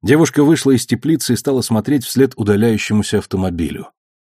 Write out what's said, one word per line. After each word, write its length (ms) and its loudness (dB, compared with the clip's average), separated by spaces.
Девушка 400 2
вышла 280 2
из 140 2
теплицы 480 -2
и 20 0
стала 260 -2
смотреть 440 -2
вслед 300 0
удаляющемуся 800 0
автомобилю. 760 -6